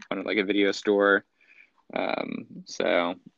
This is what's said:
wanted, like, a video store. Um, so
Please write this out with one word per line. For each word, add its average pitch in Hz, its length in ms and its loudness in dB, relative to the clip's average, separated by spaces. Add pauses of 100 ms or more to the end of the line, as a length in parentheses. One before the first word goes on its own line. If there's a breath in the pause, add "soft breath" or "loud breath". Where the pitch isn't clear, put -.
(100)
wanted, 95 160 -6
like, 95 120 0
a 101 60 2
video 98 280 2
store. 101 520 4 (720 soft breath)
Um, - 520 -6 (200)
so 87 500 -2 (220)